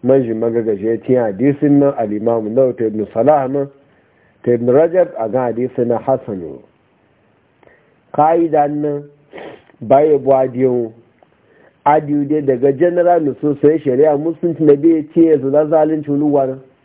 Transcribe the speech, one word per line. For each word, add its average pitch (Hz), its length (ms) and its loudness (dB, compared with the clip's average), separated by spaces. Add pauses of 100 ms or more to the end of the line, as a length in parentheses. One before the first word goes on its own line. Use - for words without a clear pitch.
Man 131 200 2
ji 113 120 -4
magaga 113 420 -2
je 110 240 -2
ti 127 140 0
hadisin 135 640 0
nan 139 200 2
al-Imam 110 560 -2
Nawawi 131 220 2
ta 117 80 -4
Ibn 107 280 -4
Salah 135 360 0
nan, 139 200 -4 (760)
ta 123 100 -2
Ibn 120 180 -2
Rajab 165 380 2 (100)
a 113 100 -4
ga 123 120 -2 (100)
hadisi 120 360 -4
na 120 120 -2
Hasan 117 440 -4
wo. 69 200 -16 (1500)
Kaidan 151 680 2
nan 147 280 -6 (720)
baye 139 380 4
bu 135 160 2
adiyo. 123 580 0 (920)
Adiyo 147 440 0
dai 151 140 -2
daga 131 300 0
general 175 480 2
nusus 143 400 -4
sai 151 180 4
shari'a 147 380 2
musulunci 160 460 -4
na 147 140 4
bai 156 380 0
ce 170 100 2
ya 156 140 4
zula 139 280 0
zalunci 156 440 0
uluwa 143 360 0
nan. 131 140 -8 (240)